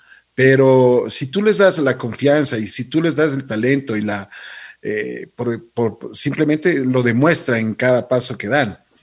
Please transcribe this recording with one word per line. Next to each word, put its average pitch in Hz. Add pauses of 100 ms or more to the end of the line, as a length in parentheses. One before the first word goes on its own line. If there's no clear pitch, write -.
(340)
Pero 131
si -
tú 190
les 214
das 190
la 131
confianza 131
y 110
si 120
tú 160
les 165
das 156
el 135
talento 123
y 104
la, 101 (520)
eh, 107
por, 117
por, -
simplemente 151
lo 127
demuestra 123
en 110
cada 127
paso 123
que 104
dan. 120 (240)